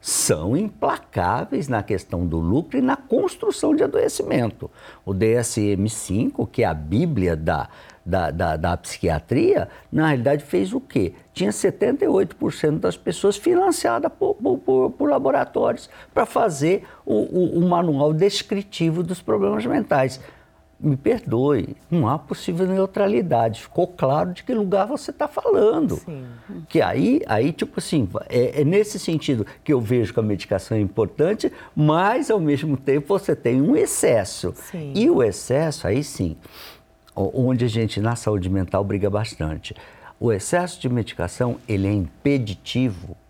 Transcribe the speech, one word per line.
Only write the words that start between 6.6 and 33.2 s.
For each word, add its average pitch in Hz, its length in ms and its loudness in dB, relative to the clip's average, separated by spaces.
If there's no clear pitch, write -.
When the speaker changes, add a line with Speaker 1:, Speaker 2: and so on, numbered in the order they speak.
Speaker 1:
é - 20 4
a 82 80 0
bíblia 90 640 0
da, 78 340 -2
da, 85 280 -2
da, 82 260 -2
da 85 200 -2
psiquiatria, - 920 0
na 156 160 2
realidade 143 360 2
fez 190 300 -2
o 262 80 -4
quê? 98 320 -2
Tinha 202 180 -2
setenta 233 520 0
e 359 40 2
oito 196 280 2
por - 160 -2
cento 156 280 0
das - 180 -2
pessoas - 400 -2
financiadas 339 800 0
por, 403 160 0
por, 277 240 0
por, - 320 2
por 277 180 -2
laboratórios 269 800 0
pra - 140 2
fazer 170 580 0
o, - 80 0
o, 185 460 0
o 180 100 4
manual 156 420 2
descritivo 175 920 0
dos 175 180 -6
problemas 214 460 0
mentais. 196 520 0
Me 143 140 2
perdoe, 135 800 0
não 151 180 2
há 147 80 0
possível 185 480 -4
neutralidade. 190 960 0
Ficou - 240 0
claro 170 480 0
de - 100 -14
que - 80 -6
lugar 196 360 2
você 285 260 -6
tá 294 140 -4
falando. 254 680 2
Speaker 2:
Sim. 139 280 -12
Speaker 1:
Que 160 140 2
aí, 135 460 2
aí, 117 240 2
tipo - 260 -6
assim, 135 320 0
é, 120 340 0
é - 20 4
nesse 202 340 2
sentido 143 480 -2
que - 80 -2
eu 131 80 4
vejo 117 320 0
que - 80 0
a 110 40 0
medicação 104 520 -2
é 107 40 2
importante, 113 720 0
mas, 180 560 2
ao 214 80 4
mesmo 147 360 0
tempo, 143 340 0
você 190 260 0